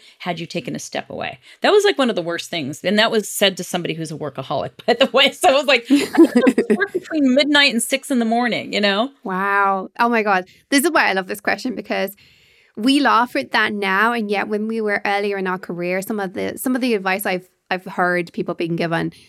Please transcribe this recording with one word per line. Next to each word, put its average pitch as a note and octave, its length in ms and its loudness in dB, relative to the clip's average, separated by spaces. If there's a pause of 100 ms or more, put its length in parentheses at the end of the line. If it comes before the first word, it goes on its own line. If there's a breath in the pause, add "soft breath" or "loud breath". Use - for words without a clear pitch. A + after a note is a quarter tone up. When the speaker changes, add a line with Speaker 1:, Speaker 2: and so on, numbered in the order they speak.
(200 loud breath)
Speaker 1:
had E3+ 220 -6
you E3+ 40 -10
taken D3+ 300 -8
a - 40 -10
step - 300 -10
away. - 300 -10 (220 loud breath)
That C4+ 100 4
was, G4+ 140 6
like, G4+ 120 2
one C4 120 2
of G3 80 -2
the F3+ 40 0
worst E3+ 280 -8
things. D3 340 -6
And G3+ 160 2
that A3 120 4
was G#3+ 180 0
said G3 260 0
to F#3 80 -8
somebody E3 300 -4
who's D#3+ 180 -8
a D#3 60 -10
workaholic, C3+ 640 -6
<laughs> - 60 -20
by A#3+ 100 2
the C4 180 2
way. C4+ 180 4
So - 160 0
I C#4+ 60 8
was C4+ 140 2
like, B3 220 2
"I B3+ 840 4
work F#4+ 160 -2
between D4 420 0
midnight C#4+ 380 4
and A3+ 100 0
six C4+ 300 -4
in C4 80 2
the A#3 60 0
morning," A3+ 480 -2
you G3+ 80 -2
know? G3+ 320 0 (100)
Speaker 2:
Wow. G3 640 0 (100)
Oh A#3+ 100 4
my A#3 120 2
God. F#3+ 280 0 (200 soft breath)
This C#4 140 4
is E4 80 0
why C#4+ 160 4
I G3+ 60 2
love F#3+ 140 -2
this G3+ 120 -8
question, G#3 360 -4
because G3 380 -4 (600 soft breath)
we C4+ 240 2
laugh A#3+ 380 2
at C4+ 140 -4
that A3 200 2
now. G3+ 400 0
And A3+ 180 -4
yet G#3 200 -2
when G#3+ 180 -2
we A3+ 140 -4
were G#3 240 0
earlier G3+ 320 0
in F#3+ 100 -2
our F#3 120 -2
career, F3+ 420 -4
some G#3 180 -6
of F#3+ 140 -6
the, F#3+ 240 -6
some B3+ 180 -2
of B3 60 -4
the B3 120 0
advice G3 320 -2
I've, F#3 220 -4 (240)
I've F#3 140 -4
heard F3 480 -2
people F3 200 -6
being E3 220 -4
given, E3 380 -2 (160 soft breath)